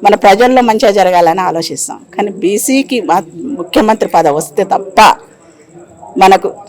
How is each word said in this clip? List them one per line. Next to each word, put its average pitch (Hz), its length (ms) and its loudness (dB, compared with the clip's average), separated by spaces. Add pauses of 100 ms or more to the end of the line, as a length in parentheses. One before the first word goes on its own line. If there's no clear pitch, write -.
మన 202 100 4
ప్రజల్లో 247 480 2
మంచిగా 220 280 2
జరగాలని 180 500 2
ఆలోచిస్తాం. 160 580 -6 (180)
కానీ 202 140 -4
బీసీకి 240 680 -2
మా-, 175 220 -2 (120)
ముఖ్యమంత్రి 196 800 -2
పదవి 160 200 2
వస్తే 165 300 -4
తప్ప - 500 2 (1040)
మనకు 190 300 2 (200)